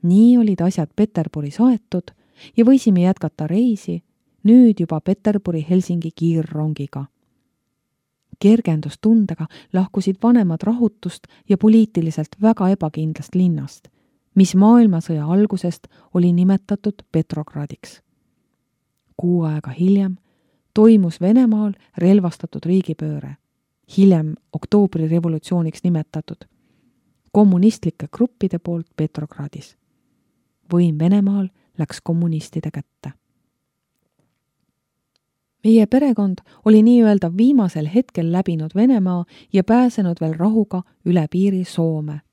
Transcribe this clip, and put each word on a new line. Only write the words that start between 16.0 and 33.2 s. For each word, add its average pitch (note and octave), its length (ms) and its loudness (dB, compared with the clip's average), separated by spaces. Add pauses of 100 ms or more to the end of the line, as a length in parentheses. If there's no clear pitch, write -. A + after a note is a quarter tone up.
oli F3 200 2
nimetatud F#3+ 680 -2 (100)
Petrogradiks. - 880 -8 (1160)
Kuu F3 320 -2
aega D3+ 220 -8
hiljem F#3+ 440 -2 (580)
toimus G#3+ 480 4
Venemaal G#3+ 520 0 (240)
relvastatud F3 680 -2
riigipööre, D#3 720 -6 (600)
hiljem E3+ 380 2 (180)
oktoobrirevolutsiooniks E3 1300 -2
nimetatud, E3 640 -6 (840)
kommunistlike F#3+ 800 0
gruppide G3 480 -4
poolt E3+ 360 -8
Petrogradis. D3+ 760 -10 (1000)
Võim E3+ 260 0
Venemaal G3 480 0 (300)
läks - 240 -8
kommunistide E3 680 -6
kätte. - 420 -18 (2500)